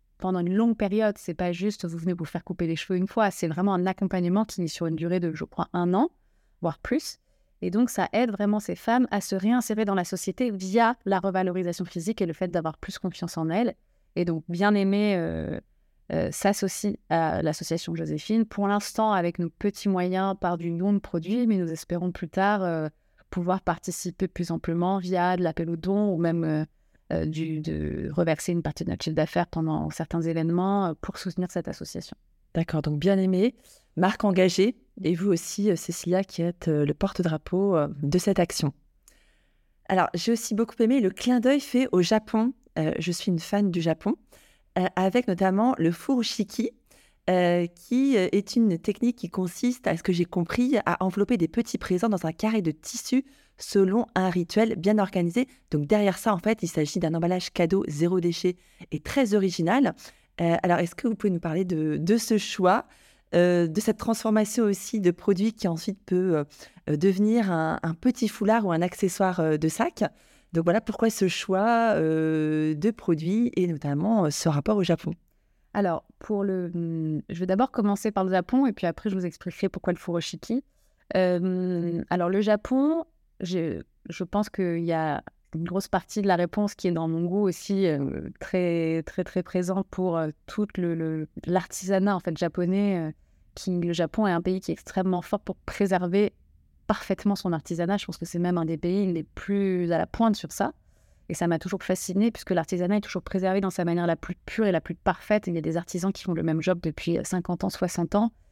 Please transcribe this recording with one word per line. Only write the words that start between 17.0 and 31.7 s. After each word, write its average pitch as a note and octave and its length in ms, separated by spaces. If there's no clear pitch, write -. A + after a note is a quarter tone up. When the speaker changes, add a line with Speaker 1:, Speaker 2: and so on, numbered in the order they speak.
Speaker 1:
à D#3+ 320
l'association D#3+ 520
Joséphine. E3 520
Pour G3+ 200
l'instant, G#3 460
avec F3 260
nos E3+ 120
petits - 400
moyens, F#3 500
par F3 160
du E3+ 140
don F#3 240
de G3 60
produits, G3 460
mais G#3+ 120
nous F3 120
espérons E3+ 420
plus - 180
tard, G3 320
euh, E3 260
pouvoir F3+ 320
participer F3 640
plus F3 240
amplement E3+ 460
via F3+ 400
de F3+ 60
l'appel E3 260
aux E3+ 80
dons G3 380
ou - 20
même, E3 280
euh, D#3 200
euh, E3 140
du, D#3 340
de D3+ 500
reverser E3 420
une E3+ 100
partie D3 220
de - 40
notre - 160
chiffre D#3+ 100
d'affaires D#3+ 340
pendant D#3 420
certains E3 320
événements, F3 640
euh, E3 120
pour - 200
soutenir F3+ 320
cette F3 180
association. - 480